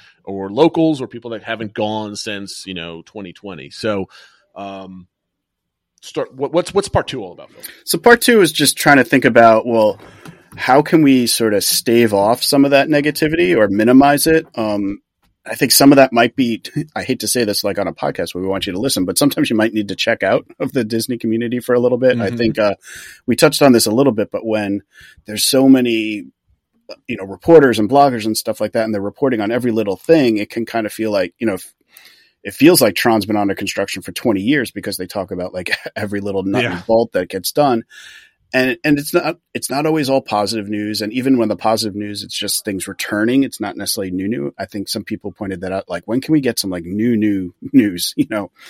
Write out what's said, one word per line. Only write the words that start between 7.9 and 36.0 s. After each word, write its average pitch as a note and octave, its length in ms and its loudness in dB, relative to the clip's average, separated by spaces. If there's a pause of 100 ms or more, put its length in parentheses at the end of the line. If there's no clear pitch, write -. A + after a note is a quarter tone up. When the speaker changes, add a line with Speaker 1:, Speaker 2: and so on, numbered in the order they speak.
Speaker 2:
part A#3 240 4
two A#3 200 4
is D#3 100 2
just - 260 -2
trying D3 200 2
to B2+ 60 6
think C3+ 220 0
about, A2+ 400 6
well, A2 340 2 (560)
how C3+ 260 4
can D#3+ 200 2
we C3 260 4
sort A2 260 0
of G2 100 0
stave A#2 500 2
off G#2 300 2
some C#3 220 4
of C#3 60 0
that C#3 160 4
negativity D3+ 720 0
or G#2+ 100 4
minimize C3 600 4
it? D#3+ 180 2 (100)
Um, G#2 460 -4 (440)
I G#2+ 100 -10
think - 160 0
some C#3 200 6
of C#3 60 6
that C3 160 6
might A#2+ 220 2
be, A#2 280 -2 (160)
<laughs> - 160 -8
I G2 80 -8
hate C3 160 -4
to G#2+ 80 -6
say A#2+ 160 0
this, G2+ 200 -2
like, G2+ 140 -4
on F#2+ 100 -2
a E2 60 -4
podcast - 400 -6
where F2+ 80 -8
we F#2+ 80 -4
want F#2+ 160 -4
you F#2+ 80 -4
to F2 60 -6
listen, F2+ 260 -2
but F#2 120 -4
sometimes D3 320 0
you A#2 60 0
might A2 180 2
need G#2+ 160 -4
to F#2+ 60 -8
check - 280 -2
out A#2+ 240 0 (120)
of C#3 140 -6
the C3 100 0
Disney A2+ 340 -4
community A#2 420 -2
for B2 160 0
a B2 40 4
little B2 180 2
bit. B2 220 2
I - 80 -2
Speaker 1:
Mm-hmm. A#2 100 -6
Speaker 2:
think, A2+ 220 0
uh, G2+ 160 0 (500)
we B2+ 100 0
touched - 260 2
on C#3 100 8
this A#2 140 4
a G#2+ 60 -2
little B2+ 220 2
bit, G#2 180 -4
but G2+ 140 -8
when G#2 360 -2 (440)
there's G#2+ 200 -6
so C3+ 240 4
many, A2 560 2 (840)
you A#2 100 -6
know, G2 80 -10
reporters B2+ 540 6
and G#2 100 2
bloggers C3 360 4
and G#2+ 120 -4
stuff - 240 -6
like G#2+ 120 -2
that, A2+ 120 0
and A2+ 80 -4
they're G2+ 80 -4
reporting A2 400 -2
on G#2 100 -2
every A#2+ 200 -2
little G2+ 260 -2
thing, C3 400 2
it G2+ 120 -6
can A#2 160 -6
kind A2+ 200 -4
of - 80 -10
feel A2 180 -4
like, F#2 280 -2
you A2+ 80 -2
know, F#2+ 80 -2
if, - 180 -14 (680)
it G2+ 100 -10
feels E3 260 6
like A2 160 4
Tron's A2+ 300 0
been G#2+ 120 -2
under G2+ 180 0
construction G2 480 -6
for F#2+ 80 -14
twenty G2 300 -2
years B2 280 0
because G2+ 280 -10
they F2+ 100 -10
talk G2 240 -8
about, F2+ 220 -8
like, F2+ 180 -8 (120)
<laughs> - 120 -14
every G2+ 260 -6